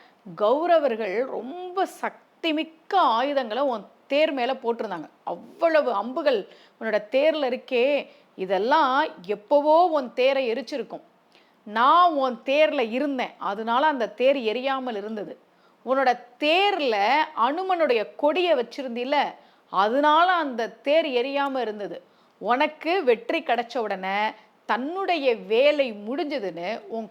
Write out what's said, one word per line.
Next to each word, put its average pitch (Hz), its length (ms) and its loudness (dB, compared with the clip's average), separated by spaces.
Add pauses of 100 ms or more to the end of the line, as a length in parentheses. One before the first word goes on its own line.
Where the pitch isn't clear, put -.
(360)
கௌரவர்கள் 240 880 2
ரொம்ப 349 640 -6
சக்தி - 680 -6
மிக்க 320 480 -2
ஆயுதங்களை 254 640 0
உன் 233 240 -4 (200)
தேர் 311 260 2
மேல 254 200 -2
போட்டிருந்தாங்க, 226 560 -6 (160)
அவ்வளவு 285 680 0
அம்புகள் 240 560 -2 (320)
உன்னோட 214 300 -2
தேர்ல 294 340 2
இருக்கே, 254 680 -2 (260)
இதெல்லாம் 254 720 2 (140)
எப்பவோ 294 640 4
உன் 294 260 -2
தேரை 269 400 0
எரிச்சிருக்கும். 233 500 -8 (600)
நான் 294 500 6
உன் 262 320 -2
தேர்ல 285 460 2
இருந்தேன், 262 480 -2
அதனால 220 480 0
அந்த 254 220 0
தேர் 254 280 2
எரியாமல் 254 600 -4
இருந்தது. 202 420 -10 (480)
உன்னோட 254 320 2 (200)
தேர்ல 302 840 2 (120)
அனுமனுடைய 294 800 0
கொடியை 330 380 2
வச்சிருந்தில, 247 800 -2 (380)
அதனால 294 600 4
அந்த 254 380 -2
தேர் 311 360 0
எரியாம 277 520 -2
இருந்தது. 208 440 -6 (360)
உனக்கு 302 680 0
வெற்றி 247 380 0
கிடைச்ச 240 360 -4
உடனே 202 520 -4 (340)
தன்னுடைய 285 720 -2
வேலை 247 560 2
முடிஞ்சதுன்னு 208 880 -6
உன் 226 300 -12